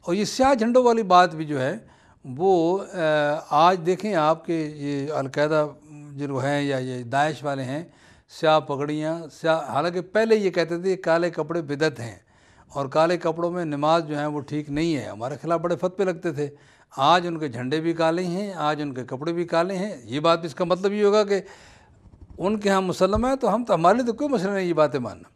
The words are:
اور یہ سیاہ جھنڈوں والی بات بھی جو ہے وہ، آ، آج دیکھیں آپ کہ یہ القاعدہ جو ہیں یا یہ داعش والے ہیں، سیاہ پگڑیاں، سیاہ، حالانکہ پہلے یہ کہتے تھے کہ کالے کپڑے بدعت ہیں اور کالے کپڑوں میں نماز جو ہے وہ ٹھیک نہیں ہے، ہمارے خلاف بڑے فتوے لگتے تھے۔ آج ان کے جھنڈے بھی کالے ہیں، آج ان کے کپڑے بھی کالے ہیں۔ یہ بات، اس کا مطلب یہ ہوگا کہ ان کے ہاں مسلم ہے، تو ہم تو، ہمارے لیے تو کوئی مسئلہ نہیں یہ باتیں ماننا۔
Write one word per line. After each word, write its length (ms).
اور 120
یہ 120
سیاہ 280
جھنڈوں 300
والی 200
بات 320
بھی 100
جو 160
ہے 160
وہ، 540
آ، 200
آج 160
دیکھیں 300
آپ 300
کہ 300
یہ 360
القاعدہ 560
جو 320
ہیں 180
یا 160
یہ 260
داعش 400
والے 200
ہیں، 200
سیاہ 300
پگڑیاں، 600
سیاہ، 400
حالانکہ 300
پہلے 340
یہ 140
کہتے 320
تھے 140
کہ 80
کالے 260
کپڑے 320
بدعت 380
ہیں 160
اور 180
کالے 320
کپڑوں 340
میں 140
نماز 420
جو 120
ہے 60
وہ 140
ٹھیک 300
نہیں 260
ہے، 100
ہمارے 360
خلاف 180
بڑے 160
فتوے 300
لگتے 260
تھے۔ 180
آج 300
ان 120
کے 80
جھنڈے 320
بھی 140
کالے 300
ہیں، 300
آج 280
ان 120
کے 100
کپڑے 300
بھی 120
کالے 320
ہیں۔ 260
یہ 160
بات، 260
اس 100
کا 100
مطلب 280
یہ 120
ہوگا 180
کہ 180
ان 220
کے 100
ہاں 120
مسلم 440
ہے، 100
تو 200
ہم 80
تو، 100
ہمارے 240
لیے 80
تو 80
کوئی 160
مسئلہ 220
نہیں 140
یہ 80
باتیں 260
ماننا۔ 360